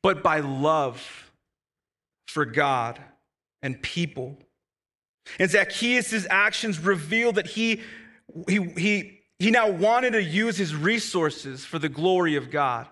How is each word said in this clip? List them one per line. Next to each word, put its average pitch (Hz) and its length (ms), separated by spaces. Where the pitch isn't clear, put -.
but 190 180
by 156 200
love 139 880
for 151 160
God 123 580
and 131 200
people. 139 560
And 185 120
Zacchaeus' 220 800
actions 208 480
revealed 190 580
that 185 120
he, 226 340
he, 196 140
he, 196 440
he 208 140
now 226 180
wanted 226 420
to 220 100
use 190 360
his 160 180
resources 156 880
for 165 160
the 151 80
glory 165 480
of 127 160
God 131 400